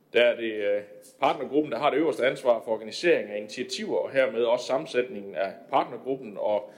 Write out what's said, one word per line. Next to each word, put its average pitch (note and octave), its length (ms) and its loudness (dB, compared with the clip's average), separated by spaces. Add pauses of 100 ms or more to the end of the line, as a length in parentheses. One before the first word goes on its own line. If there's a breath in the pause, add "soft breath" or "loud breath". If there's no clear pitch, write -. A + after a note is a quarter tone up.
(140)
der A#2 80 8
er A#2+ 140 6
det, A2+ 180 -4
øh, G#2 280 0 (380)
partnergruppen, C#3+ 520 0
der A2+ 60 -4
har C#3 120 4
det B2+ 80 2
øverste C3 280 2
ansvar B2+ 400 2
for A#2 60 -2
organisering A2 580 0
af G#2 80 -6
initiativer, A#2 600 -6
og - 140 -2
hermed A#2+ 320 2
også A#2+ 220 2
sammensætningen A2+ 720 -4
af F#2 180 -2 (160)
partnergruppen, C3 680 -4
og G#2 400 -2